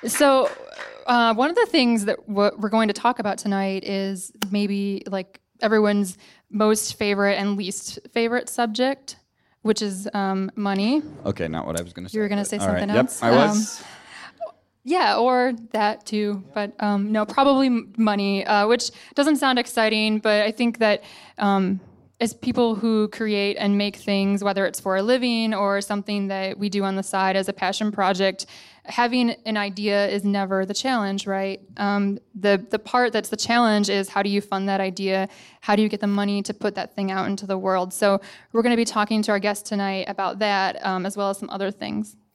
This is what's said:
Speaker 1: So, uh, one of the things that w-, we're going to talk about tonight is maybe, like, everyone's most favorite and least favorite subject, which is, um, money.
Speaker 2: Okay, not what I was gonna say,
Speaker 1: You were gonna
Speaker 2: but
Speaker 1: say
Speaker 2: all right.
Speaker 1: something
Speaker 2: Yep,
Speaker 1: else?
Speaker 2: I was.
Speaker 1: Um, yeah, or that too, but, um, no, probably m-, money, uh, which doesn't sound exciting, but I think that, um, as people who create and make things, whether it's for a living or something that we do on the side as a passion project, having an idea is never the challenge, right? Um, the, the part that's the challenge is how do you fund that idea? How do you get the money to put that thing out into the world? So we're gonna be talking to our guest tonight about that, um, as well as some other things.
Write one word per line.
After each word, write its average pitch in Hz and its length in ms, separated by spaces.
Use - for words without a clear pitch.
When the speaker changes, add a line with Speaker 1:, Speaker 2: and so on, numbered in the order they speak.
Speaker 1:
So, 269 400
uh, 233 300
one 269 160
of 349 40
the 440 120
things 240 380
that 202 120
w-, 202 300
we're 208 120
going 220 180
to 208 80
talk 240 240
about 208 180
tonight 196 460
is 196 480
maybe, 202 560
like, 190 340
everyone's 208 560
most 214 480
favorite 202 380
and 202 200
least - 440
favorite 233 360
subject, 247 680
which 214 220
is, 196 320
um, 190 400
money. 208 480
Speaker 2:
Okay, 90 240
not 80 200
what 82 120
I 87 40
was 87 100
gonna 90 160
say, 214 80
Speaker 1:
You 214 60
were 208 60
gonna 202 120
Speaker 2:
but 196 60
Speaker 1:
say 208 100
Speaker 2:
all 202 120
right. 180 100
Speaker 1:
something 202 160
Speaker 2:
Yep, 254 100
Speaker 1:
else? - 160
Speaker 2:
I 117 80
was. 208 500
Speaker 1:
Um, - 760
yeah, 247 320
or 247 360
that 214 340
too, 208 360
but, 208 240
um, 208 320
no, 214 160
probably 269 400
m-, 226 280
money, 202 480
uh, 208 220
which 233 240
doesn't 285 220
sound 262 240
exciting, 220 580
but 214 240
I 214 100
think 233 280
that, 214 240
um, 196 420
as 233 140
people 233 400
who 214 360
create 208 500
and 202 180
make 202 180
things, 196 480
whether 196 220
it's - 140
for 190 180
a 196 60
living 233 500
or 196 280
something 202 480
that 190 280
we 202 100
do 196 160
on 190 120
the 196 80
side 190 320
as 190 120
a 196 60
passion 196 380
project, 190 560
having 240 500
an 220 100
idea 202 520
is 202 180
never 196 400
the 196 80
challenge, 202 540
right? 196 340
Um, 202 400
the, 202 380
the 214 80
part 247 340
that's 214 160
the 214 80
challenge 220 500
is 196 220
how 202 140
do 202 80
you 202 100
fund 196 260
that 196 140
idea? 190 480
How 208 140
do 214 80
you 214 60
get 202 100
the 208 80
money 202 340
to 202 140
put 208 180
that - 220
thing 196 160
out 185 160
into 196 180
the 190 100
world? 185 380
So 196 260
we're 226 120
gonna 240 120
be 233 80
talking 214 380
to 214 100
our 202 80
guest 202 280
tonight 196 400
about 196 320
that, 196 440
um, 185 220
as 196 100
well 202 140
as 196 80
some - 140
other 196 180
things. 208 460